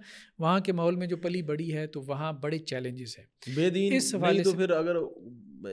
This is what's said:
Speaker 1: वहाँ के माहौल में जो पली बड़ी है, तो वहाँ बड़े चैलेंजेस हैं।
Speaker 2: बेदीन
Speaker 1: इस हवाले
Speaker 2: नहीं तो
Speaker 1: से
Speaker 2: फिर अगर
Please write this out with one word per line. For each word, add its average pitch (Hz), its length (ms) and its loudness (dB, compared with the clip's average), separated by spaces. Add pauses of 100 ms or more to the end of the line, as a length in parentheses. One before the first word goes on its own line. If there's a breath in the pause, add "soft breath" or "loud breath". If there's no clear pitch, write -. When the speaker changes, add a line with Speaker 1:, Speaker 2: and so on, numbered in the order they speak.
(400 loud breath)
Speaker 1:
वहाँ 175 220 4
के 190 120 0
माहौल 170 220 2
में 180 120 -2
जो 175 100 -2
पली 175 240 -2
बड़ी 151 280 -4
है, 156 180 -4
तो 151 140 -8
वहाँ 143 380 -4
बड़े 151 200 -2
चैलेंजेस 127 600 -6
हैं। - 360 -12
Speaker 2:
बेदीन 185 380 2
Speaker 1:
इस 262 220 2
हवाले 175 180 4
Speaker 2:
नहीं 185 100 4
तो 190 80 6
Speaker 1:
से 170 60 0
Speaker 2:
फिर 185 140 2
अगर 165 520 0 (500)